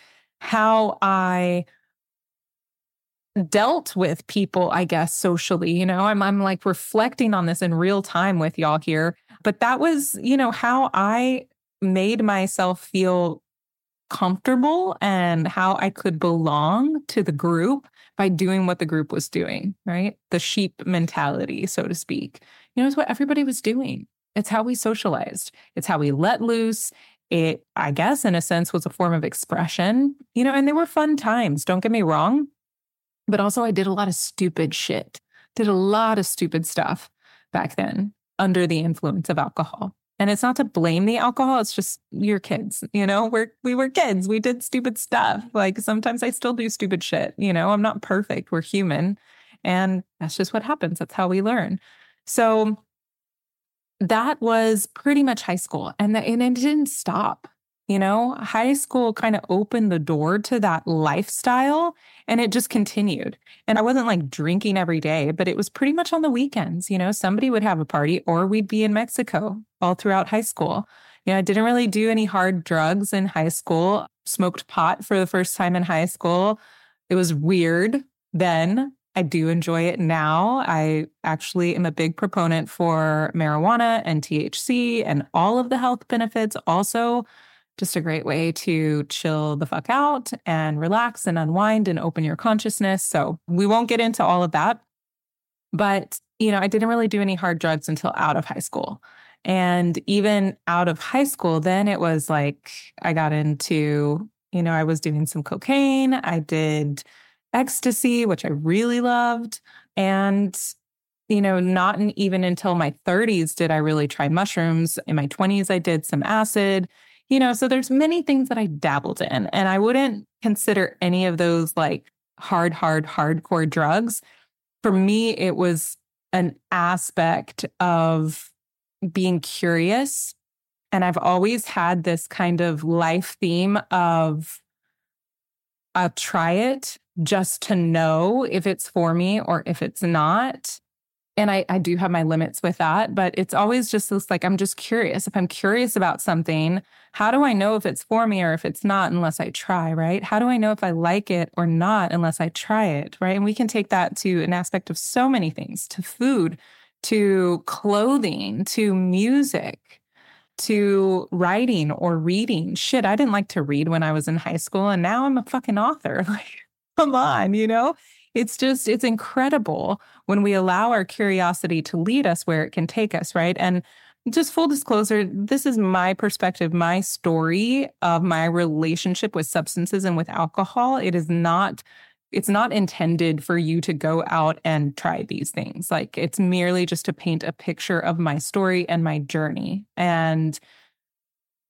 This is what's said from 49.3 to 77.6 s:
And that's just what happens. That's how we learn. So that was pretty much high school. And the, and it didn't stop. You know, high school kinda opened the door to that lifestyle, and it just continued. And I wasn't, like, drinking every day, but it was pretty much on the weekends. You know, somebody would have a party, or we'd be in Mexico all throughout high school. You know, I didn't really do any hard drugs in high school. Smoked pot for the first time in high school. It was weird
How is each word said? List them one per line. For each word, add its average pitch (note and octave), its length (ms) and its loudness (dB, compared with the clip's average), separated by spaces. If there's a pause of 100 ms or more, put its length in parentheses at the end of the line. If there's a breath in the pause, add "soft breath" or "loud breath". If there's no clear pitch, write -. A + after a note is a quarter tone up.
And F#3 400 0 (160)
that's D#3+ 160 -6
just F#3+ 160 -4
what G#3+ 100 -2
happens. A3 380 -4
That's - 140 -10
how F#3 120 0
we F#3 160 0
learn. G#3 380 -2 (440 soft breath)
So A3 540 2 (1200)
that A3+ 420 0
was A3+ 460 2
pretty C#4+ 380 2
much B3 180 0
high F3+ 140 -2
school. - 420 -6
And G#3 160 2
the, A3 60 0
and A#3 200 0
it B3 140 2
didn't C#4+ 320 2
stop. - 640 -4 (400)
You G3 100 2
know, G#3+ 380 2
high A#3 380 0
school B3 380 0
kinda G#3+ 380 0
opened G#3 400 0
the E3+ 80 2
door D#3 400 0
to A3+ 220 -2
that F3 260 0
lifestyle, B3 1080 0 (340 soft breath)
and A#3 120 2
it A3+ 120 0
just - 180 -2
continued. G#3 640 0 (300 soft breath)
And A3 100 2
I G#3+ 60 2
wasn't, B3 240 2
like, F3 240 0
drinking F#3+ 480 0
every E3+ 220 0
day, D#3 320 0
but F3+ 160 -2
it - 80 -2
was G3+ 120 -2
pretty C#4 240 -2
much E4+ 200 -2
on E4 100 0
the D4+ 80 2
weekends. G#3 600 -2
You G3 60 -2
know, F3+ 160 0
somebody G#3 380 0
would G#3+ 140 2
have F3+ 160 2
a D3+ 40 -2
party, D3+ 360 0
or E3+ 260 2
we'd G#3 220 0
be G#3+ 160 0
in G#3+ 80 2
Mexico G#3+ 680 -2 (220)
all F3+ 120 4
throughout F#3+ 340 0
high A3 140 0
school. - 460 -4 (380 loud breath)
You F#3+ 80 2
know, F#3+ 40 2
I F#3+ 40 2
didn't G3+ 220 2
really A#3+ 240 2
do G#3+ 200 0
any A3 160 2
hard F#3 400 0
drugs E3+ 480 0
in G3 140 0
high D#3+ 220 0
school. F3 580 0 (180)
Smoked - 440 -2
pot F3 360 0
for G3+ 140 0
the F#3 80 2
first F3+ 300 -2
time F3+ 200 0
in F3 60 0
high E3+ 240 0
school. F3+ 540 0 (500 loud breath)
It F3+ 60 2
was E3+ 180 2
weird F3 720 2 (280)